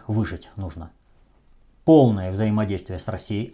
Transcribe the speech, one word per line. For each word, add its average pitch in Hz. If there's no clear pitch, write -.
выжить, 107
нужно? 80
Полное 117
взаимодействие 101
с -
Россией. 104